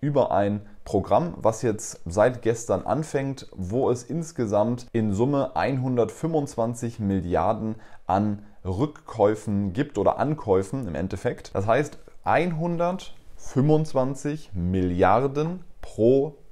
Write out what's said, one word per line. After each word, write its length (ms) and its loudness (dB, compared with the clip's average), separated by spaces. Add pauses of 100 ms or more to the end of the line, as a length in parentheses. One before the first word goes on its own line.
über 300 2
ein 280 0 (240)
Programm, 540 0
was 240 0
jetzt 420 -4
seit 380 2
gestern 420 0
anfängt, 680 -4
wo 340 -2
es 140 0
insgesamt 880 -2
in 220 2
Summe 420 0
einhundertfünfundzwanzig 1400 -2
Milliarden 760 0 (300)
an 360 0 (240)
Rückkäufen 1040 0
gibt 240 -4
oder 220 2
Ankäufen 680 0
im 80 -6
Endeffekt. 600 -6
Das 120 -2
heißt, 300 0 (280)
einhundertfünfundzwanzig 2250 0
Milliarden 1120 2 (160)
pro 540 4 (180)